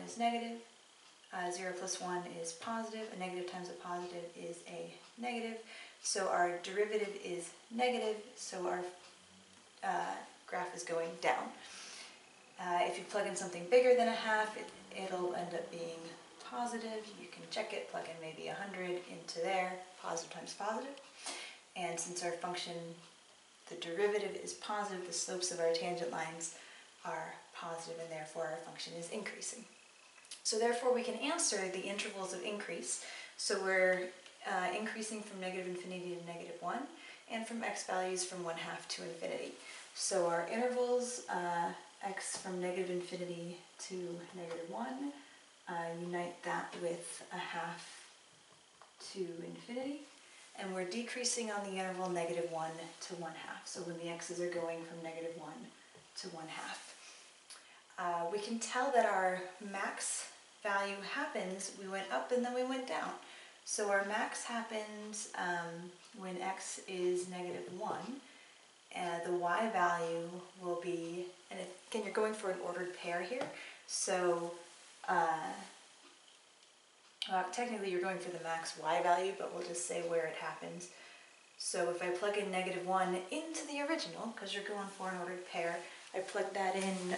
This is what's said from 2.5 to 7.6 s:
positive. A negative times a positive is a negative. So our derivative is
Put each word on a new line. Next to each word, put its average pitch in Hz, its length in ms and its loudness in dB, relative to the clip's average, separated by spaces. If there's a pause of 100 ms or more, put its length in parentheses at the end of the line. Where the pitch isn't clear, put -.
positive. 220 640 -2
A 185 40 -6
negative 180 320 -2
times 180 180 -4
a 170 40 -6 (120)
positive 180 380 -2 (180)
is 170 260 -6
a 170 260 -6 (280)
negative. 226 360 -2 (440)
So 190 280 4
our 175 340 8
derivative 208 500 4 (100)
is 175 280 -2 (220)